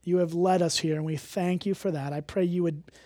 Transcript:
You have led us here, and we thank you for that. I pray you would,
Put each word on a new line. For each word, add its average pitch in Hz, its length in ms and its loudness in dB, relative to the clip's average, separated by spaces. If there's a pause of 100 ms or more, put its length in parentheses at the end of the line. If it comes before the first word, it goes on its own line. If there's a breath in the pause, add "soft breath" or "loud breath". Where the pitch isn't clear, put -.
You 175 140 2
have 170 160 2
led 180 280 4
us 165 180 2
here, 156 160 0
and 156 100 -4
we 156 100 -2
thank 180 500 -2
you 196 80 0
for 196 180 -4
that. 143 200 -4
I 147 100 -6
pray 185 220 -2
you 180 200 0
would, 160 200 -2 (220 loud breath)